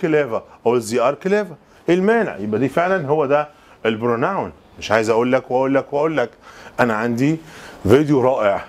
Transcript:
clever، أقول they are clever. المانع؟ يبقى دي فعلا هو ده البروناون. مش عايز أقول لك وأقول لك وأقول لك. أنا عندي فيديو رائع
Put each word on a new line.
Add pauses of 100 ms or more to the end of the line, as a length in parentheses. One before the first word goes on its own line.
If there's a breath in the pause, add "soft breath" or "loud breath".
clever، (240 loud breath)
أقول
they
are
clever. (340 soft breath)
المانع؟
يبقى
دي
فعلا
هو
ده (360 loud breath)
البروناون. (280)
مش
عايز
أقول
لك
وأقول
لك
وأقول
لك. (500 loud breath)
أنا
عندي (460 loud breath)
فيديو
رائع